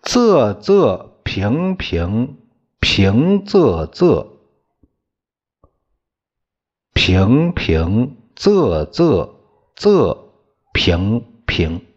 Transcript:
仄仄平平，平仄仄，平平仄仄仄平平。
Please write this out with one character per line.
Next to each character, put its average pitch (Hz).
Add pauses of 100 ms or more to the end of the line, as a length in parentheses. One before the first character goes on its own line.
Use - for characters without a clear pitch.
仄 170
仄 165 (120)
平 139
平， 101 (440)
平 143
仄 95
仄， 135 (2750)
平 120
平 101 (180)
仄 123
仄 135 (460)
仄 196 (540)
平 98 (220)
平。 85 (100)